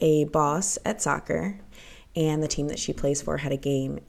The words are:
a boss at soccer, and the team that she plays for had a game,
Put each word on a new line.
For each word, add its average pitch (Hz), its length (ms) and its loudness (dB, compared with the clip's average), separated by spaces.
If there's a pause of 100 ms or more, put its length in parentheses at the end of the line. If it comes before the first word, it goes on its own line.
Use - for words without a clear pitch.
a 151 240 6
boss 151 600 2
at 214 160 -2
soccer, 160 580 -2 (560)
and 156 260 2
the 151 60 0
team 147 220 -2
that - 100 -6
she - 140 -4
plays 143 280 0
for 151 160 -2
had 143 140 -2
a 139 60 0
game, 139 520 -2